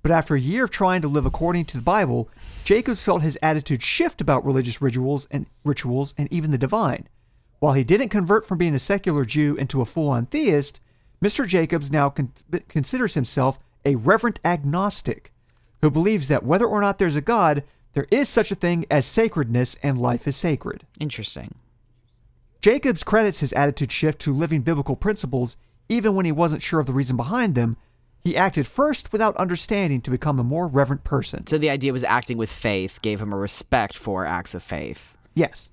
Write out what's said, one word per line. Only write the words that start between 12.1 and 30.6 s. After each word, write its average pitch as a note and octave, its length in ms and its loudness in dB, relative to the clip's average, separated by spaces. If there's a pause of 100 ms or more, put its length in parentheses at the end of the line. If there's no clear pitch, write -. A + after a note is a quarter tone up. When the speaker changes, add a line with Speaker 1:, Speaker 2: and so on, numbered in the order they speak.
Speaker 1:
considers A3+ 460 -2
himself C3+ 440 0 (280)
a C#3 100 4
reverent G3+ 480 2
agnostic E3+ 880 -2 (500)
who D3+ 100 6
believes E3 380 0
that C#3 160 2
whether F#3 200 4
or G#3 160 0
not G3+ 180 0
there's E3+ 180 2
a D3 40 0
God, D#3+ 420 2 (300)
there C#3 180 -2
is B3+ 180 4
such G#3+ 220 2
a F#3+ 40 -2
thing F3 360 0
as D3 140 4
sacredness C3 800 0
and C3+ 180 0
life B2 260 0
is C3+ 80 -2
sacred. - 500 -4 (140)
Speaker 2:
Interesting. A2 560 -10 (1080)
Speaker 1:
Jacobs A#3+ 420 2
credits G#3 380 2
his C3 120 -4
attitude C#3+ 380 0
shift - 280 0
to D3 140 -2
living D3+ 280 0
biblical C#3+ 340 0
principles C3 640 -4 (320)
even A3 260 2
when F#3+ 100 2
he D#3+ 60 2
wasn't D#3 320 2
sure D#3+ 160 0
of C#3 60 0
the B2+ 80 -2
reason B2+ 240 0
behind F3+ 380 0
them. A#2 200 0 (480)
He E3+ 140 -2
acted E3+ 280 2
first - 460 -2
without G#3+ 240 0
understanding F3 680 -2
to B2 100 -6
become C3+ 280 0
a A#2+ 60 0
more E3 220 -2